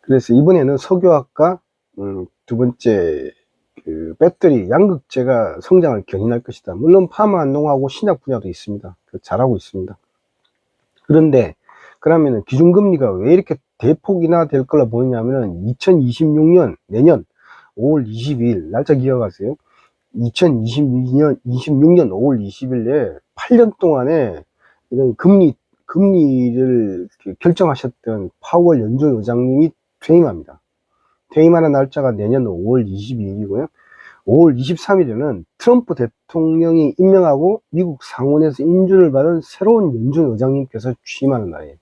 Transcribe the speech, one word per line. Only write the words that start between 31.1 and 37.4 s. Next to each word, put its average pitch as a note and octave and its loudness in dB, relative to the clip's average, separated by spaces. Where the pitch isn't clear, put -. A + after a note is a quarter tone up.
퇴임하는 D#3+ 4
날짜가 C3+ -2
내년 A2+ -2
오월 G#2 -2
이십이일이고요. G2+ -8
오월 C#3+ 4
이십삼일에는 C3+ -2
트럼프 A#3+ 2
대통령이 D#3+ 0
임명하고 F#3 2